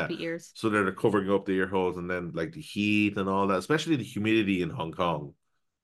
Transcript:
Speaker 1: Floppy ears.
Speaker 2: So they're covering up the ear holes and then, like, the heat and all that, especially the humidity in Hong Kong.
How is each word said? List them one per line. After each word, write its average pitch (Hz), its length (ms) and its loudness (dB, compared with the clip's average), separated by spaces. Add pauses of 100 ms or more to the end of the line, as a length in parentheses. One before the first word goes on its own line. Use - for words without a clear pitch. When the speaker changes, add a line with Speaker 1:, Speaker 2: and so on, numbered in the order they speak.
Speaker 1:
Floppy 82 160 -6
ears. 165 320 -8
Speaker 2:
So 113 140 0
they're 104 240 2
covering 98 360 2
up 98 160 2
the 98 80 -2
ear 92 140 2
holes 92 300 0
and 87 120 -6
then, 87 240 -4
like, 82 200 -4
the 76 80 -12
heat 104 560 2
and 95 120 -2
all 98 180 2
that, 95 120 2
especially 156 380 0
the 117 60 -2
humidity 104 580 2
in 85 80 -2
Hong 80 220 -6
Kong. 78 440 -2 (480)